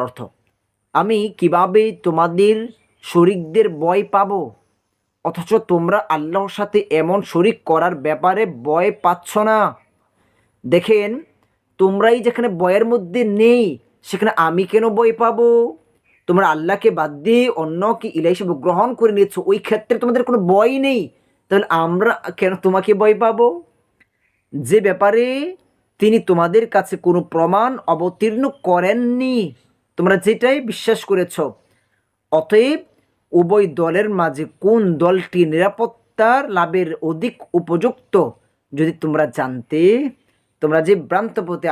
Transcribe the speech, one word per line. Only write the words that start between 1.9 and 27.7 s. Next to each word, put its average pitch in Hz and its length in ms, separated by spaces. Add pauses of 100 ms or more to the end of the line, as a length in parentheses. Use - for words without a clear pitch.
তোমাদের 175 500 (480)
শরিকদের 175 640 (160)
ভয় 202 200 (120)
পাব, 196 160 (920)
অথচ 170 260 (200)
তোমরা 175 280 (160)
আল্লাহর 175 420
সাথে 208 220 (220)
এমন 175 180 (120)
শরিক 190 260 (120)
করার 165 240 (120)
ব্যাপারে 170 380 (240)
ভয় 170 220 (140)
পাচ্ছ 175 280 (180)
না? 220 100 (1040)
দেখেন, 202 460 (680)
তোমরাই 196 460
যেখানে 240 240 (120)
ভয়ের 190 300
মধ্যে 196 300 (200)
নেই, 240 220 (440)
সেখানে 208 240 (160)
আমি 170 240
কেন 220 140 (120)
ভয় 226 240
পাবো? 226 260 (800)
তোমরা 185 260
আল্লাহকে 185 360 (100)
বাদ 156 120 (140)
দিয়ে 233 180 (180)
অন্য 160 200 (180)
কি 226 80 (100)
ইলাহ 165 160
হিসেবে 180 200 (100)
গ্রহণ 180 260 (100)
করে 220 180
নিয়েছো, 196 220 (100)
ওই 202 180
ক্ষেত্রে 220 340
তোমাদের 240 260
কোনো 240 120 (120)
ভয় 214 220 (120)
নেই, 262 160 (500)
তাহলে 196 160 (160)
আমরা 180 280 (280)
কেন 185 120 (140)
তোমাকে 190 260 (100)
ভয় 214 220
পাবো? 226 240 (1080)
যে 143 320
ব্যাপারে 202 400 (760)
তিনি 214 180 (120)
তোমাদের 175 360 (100)
কাছে 190 200 (120)
কোনো 175 120 (140)
প্রমাণ 185 380 (220)